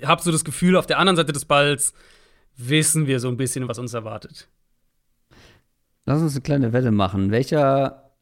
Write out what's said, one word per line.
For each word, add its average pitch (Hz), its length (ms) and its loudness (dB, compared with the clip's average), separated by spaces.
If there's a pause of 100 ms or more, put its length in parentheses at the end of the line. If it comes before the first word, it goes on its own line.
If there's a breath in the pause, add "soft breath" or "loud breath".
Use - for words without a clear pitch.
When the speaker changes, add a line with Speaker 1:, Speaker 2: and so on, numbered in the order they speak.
Speaker 1:
hab 160 200 0
so 175 100 0
das 151 120 0
Gefühl, 180 300 2
auf 170 120 2
der 139 120 0
anderen 180 180 4
Seite 160 160 2
des 139 120 -8
Balls 143 480 2 (640 soft breath)
wissen 151 500 0
wir 135 140 0
so 127 80 -4
ein 123 80 -4
bisschen, 127 320 -4
was 120 100 -8
uns 123 160 -10
erwartet. 110 540 -12 (1600 soft breath)
Speaker 2:
Lass 143 160 0
uns 156 100 0
eine 135 80 -6
kleine 135 320 0
Wette 123 180 2
machen. 98 400 0
Welcher, 135 800 0 (120)